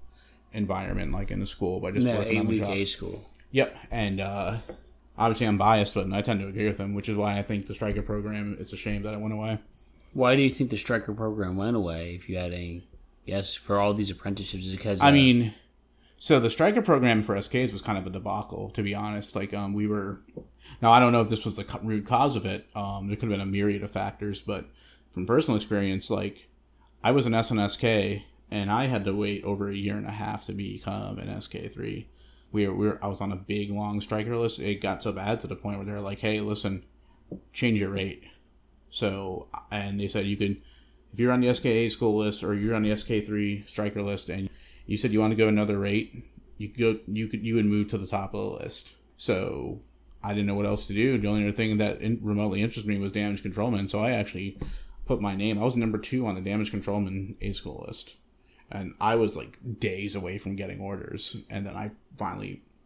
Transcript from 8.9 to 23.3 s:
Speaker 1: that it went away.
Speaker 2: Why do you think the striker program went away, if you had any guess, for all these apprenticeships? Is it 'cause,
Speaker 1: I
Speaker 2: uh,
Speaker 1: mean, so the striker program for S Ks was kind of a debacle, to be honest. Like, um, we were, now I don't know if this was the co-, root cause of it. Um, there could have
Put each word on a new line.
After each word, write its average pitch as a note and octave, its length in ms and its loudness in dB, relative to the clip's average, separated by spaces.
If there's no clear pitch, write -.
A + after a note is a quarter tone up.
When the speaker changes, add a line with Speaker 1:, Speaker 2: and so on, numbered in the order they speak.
Speaker 1:
that G#2+ 100 -4
it G#2 60 -6
went G#2+ 120 -4
away. G#2+ 280 -2
Speaker 2:
Why B2+ 220 6
do C#3 80 6
you C3 80 6
think C3 200 0
the G#2+ 60 -2
striker G#2+ 380 0
program G#2+ 420 -2
went A2 200 0
away, F2 400 -2
if F2 120 -14
you F#2+ 80 -6
had F2+ 160 -4
any F2 360 -8
guess, G2 280 -2
for - 240 0
all G2+ 160 4
these G2+ 160 0
apprenticeships? F#2+ 560 -6
Is F#2+ 80 -4
it F#2+ 60 -6
'cause, G2+ 200 0
Speaker 1:
I C#3+ 100 10
Speaker 2:
uh, - 20 12
Speaker 1:
mean, B2 420 8
so C#3 220 6
the A2+ 100 4
striker G#3 320 4
program B2 400 6
for G#2 140 -2
S G2+ 100 -2
Ks B2 260 0
was G2 80 -8
kind G#2 160 -2
of F#2+ 100 -4
a F#2 40 -8
debacle, G2+ 600 -6
to G#2+ 120 -4
be G2+ 120 -2
honest. G#2 420 -6
Like, G2 180 -4
um, G2+ 180 -4
we G#2 140 0
were, G2+ 340 -4
now A2+ 80 8
I A#2+ 80 12
don't B2 140 8
know A#2 100 8
if A2 60 0
this A2+ 160 -2
was G#2 100 -4
the G2+ 100 -8
co-, - 200 -10
root G#2 220 -2
cause B2+ 280 4
of G2 100 -2
it. F#2 300 -4
Um, G2 320 -6
there G2+ 80 -4
could A2+ 160 -2
have G2 80 0